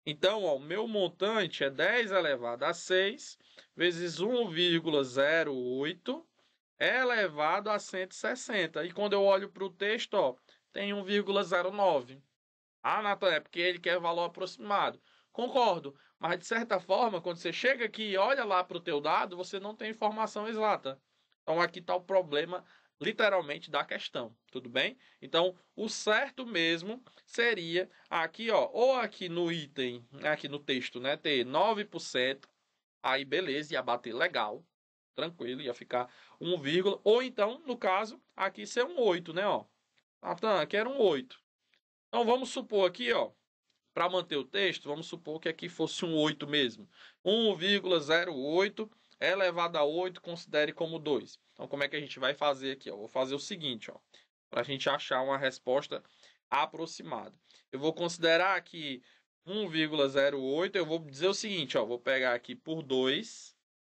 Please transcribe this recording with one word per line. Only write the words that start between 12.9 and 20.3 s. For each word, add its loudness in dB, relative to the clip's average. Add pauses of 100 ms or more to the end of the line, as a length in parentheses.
Nathan, 2
é 2
porque -8
ele 0
quer 0
valor 0
aproximado. -2 (320)
Concordo, 0 (240)
mas -2
de -16
certa 0
forma, 2
quando -4
você -4
chega 0
aqui -4
e 2
olha 2
lá 2
pro -10
teu -2
dado, 0
você -8
não -10
tem -8
informação -2